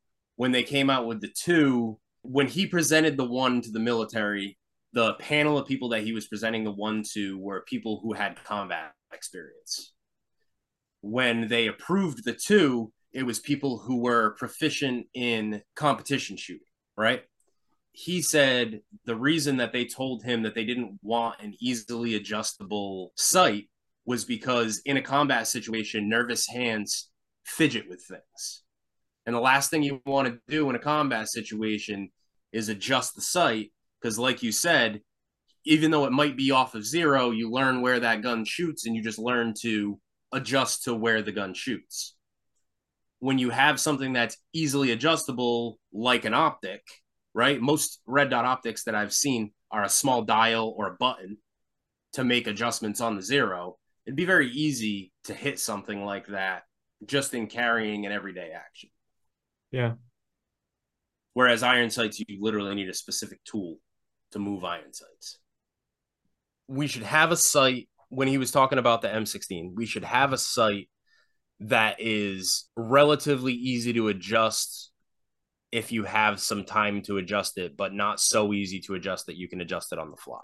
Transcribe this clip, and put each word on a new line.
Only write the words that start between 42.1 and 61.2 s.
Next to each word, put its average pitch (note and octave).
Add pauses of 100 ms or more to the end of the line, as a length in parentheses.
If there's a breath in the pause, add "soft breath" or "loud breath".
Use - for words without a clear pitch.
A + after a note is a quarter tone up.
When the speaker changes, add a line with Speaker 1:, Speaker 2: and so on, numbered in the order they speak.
Speaker 1:
When C3
you B2
have C3+
something C3+
that's A#2+ (160)
easily C#3
adjustable, A#2+ (140)
like A#2+
an A2
optic, B2+ (520)
right? B2
Most D3
red C3+
dot B2
optics B2
that A2
I've G#2
seen A#2 (180)
are G#2
a G2
small B2+
dial A2+
or G#2
a F#2
button G#2+ (720)
to C3
make B2
adjustments A2
on A2+
the F#2
zero. F#2+ (280)
It'd C3+
be F3
very E3
easy A#2 (120)
to G#2
hit -
something G2+
like G2+
that F#2+ (400)
just C3+
in A2+
carrying A2
an G2+
everyday F2+
action. - (800)
Speaker 2:
Yeah. A#2+ (1400)